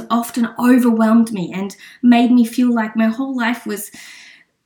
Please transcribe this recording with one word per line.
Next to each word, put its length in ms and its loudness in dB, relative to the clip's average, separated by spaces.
often 480 -4
overwhelmed 760 2
me 200 -8
and 220 -8
made 300 4
me 140 4
feel 280 -2
like 220 -4
my 120 2
whole 280 -6
life 300 -6
was 260 -10